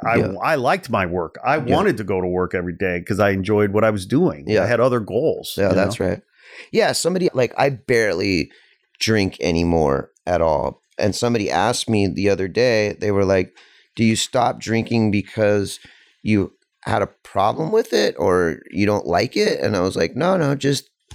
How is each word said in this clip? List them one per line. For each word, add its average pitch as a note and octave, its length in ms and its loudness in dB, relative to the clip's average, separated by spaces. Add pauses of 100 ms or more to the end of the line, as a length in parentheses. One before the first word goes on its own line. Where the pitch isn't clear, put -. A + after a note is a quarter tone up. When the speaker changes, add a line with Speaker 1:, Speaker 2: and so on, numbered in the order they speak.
Speaker 1:
I, A#2 120 0
Speaker 2:
Yeah. G#2+ 240 0
Speaker 1:
I D3+ 140 0
liked D3 340 -2
my G#2 160 0
work. E2+ 380 -6
I C3+ 140 0
Speaker 2:
Yeah. C3 180 0
Speaker 1:
wanted F3 220 2
to G#2+ 60 -8
go F#2+ 180 -2
to F#2 60 -2
work F2+ 280 -2
every F2+ 200 -4
day F2 320 -2
'cause F#2 120 -2
I G2+ 120 4
enjoyed G2+ 400 2
what G#2+ 120 2
I A2 80 4
was G2 160 -6
doing. C3 400 0
Speaker 2:
Yeah. G#2 160 2
Speaker 1:
I - 40 2
had A#2+ 120 2
other B2 200 2
goals, A2 580 -2
Speaker 2:
Yeah, F#2+ 120 2
Speaker 1:
you F2 60 2
Speaker 2:
that's G2 240 0
Speaker 1:
know? F#2+ 100 0
Speaker 2:
right. F#2+ 120 -4 (500)
Yeah, G3+ 200 2
somebody, F3 440 0
like, B2 220 0
I C#3+ 120 2
barely G2+ 840 0 (480)
drink G#2 420 0
anymore E2 680 2 (160)
at E2+ 160 0
all. C#2+ 400 -2 (160)
And F#2+ 180 0
somebody A#2+ 360 -2
asked G2+ 380 0
me G#2 180 2
the F#2+ 220 0
other F#2+ 180 0
day, A2 520 0
they G#2 120 -2
were G2 140 2
like, F#2 280 2 (420)
"Do A#2 80 0
you A2 120 4
stop A#2+ 440 -2
drinking A2+ 520 0
because G2+ 680 0 (460)
you G2+ 280 0 (320)
had G#2+ 160 -2
a G2 60 0 (160)
problem A#2+ 480 -2
with A3 220 0
it G#3+ 240 0
or F2 420 2 (120)
you G2 140 0
don't G#2 220 0
like F#2+ 280 0
it?" G#3 240 0
And G#2+ 160 0
I F2+ 60 0
was F#2 160 0
like, E2+ 180 -2
"No, F3+ 220 0
no, D3 180 0
just C#3 340 -2 (260)